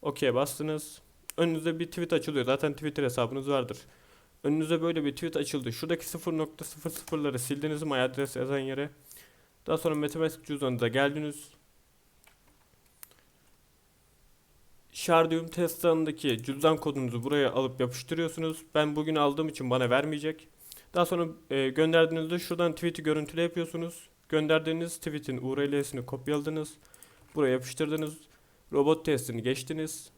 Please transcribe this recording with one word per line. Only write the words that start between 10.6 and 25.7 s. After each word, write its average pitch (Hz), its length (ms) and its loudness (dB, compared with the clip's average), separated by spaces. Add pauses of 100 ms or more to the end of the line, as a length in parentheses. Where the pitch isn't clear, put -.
geldiniz. 143 600 0 (3500)
Shardum 165 560 4
test 170 380 -2
alanındaki 151 580 2
cüzdan 143 340 4
kodunuzu 131 460 -2
buraya 139 280 4
alıp 131 280 0
yapıştırıyorsunuz. 160 840 -2 (140)
Ben 151 200 4
bugün 156 200 0
aldığım 147 340 2
için 139 200 -6
bana 123 200 4
vermeyecek. 151 580 0 (460)
Daha 175 120 4
sonra, 170 220 0 (220)
e, 135 200 2
gönderdiğinizde 165 680 4
şuradan 170 360 0
tweet'i 165 280 -4
görüntüle 151 380 0
yapıyorsunuz. 170 680 -4 (200)
Gönderdiğiniz 160 680 2
tweet'in 147 400 -4
U 131 200 -2
R 143 140 2